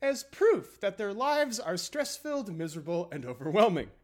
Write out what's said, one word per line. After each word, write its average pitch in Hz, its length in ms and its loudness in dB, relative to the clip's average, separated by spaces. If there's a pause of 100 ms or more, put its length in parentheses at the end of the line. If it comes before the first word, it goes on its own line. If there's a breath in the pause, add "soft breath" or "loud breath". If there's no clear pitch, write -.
as 269 220 0
proof - 560 2
that 196 180 -2
their 208 140 -4
lives 269 480 0
are 175 160 -2
stress-filled, 277 800 -6
miserable, 165 560 -4
and 135 120 -8
overwhelming. 143 680 4 (140)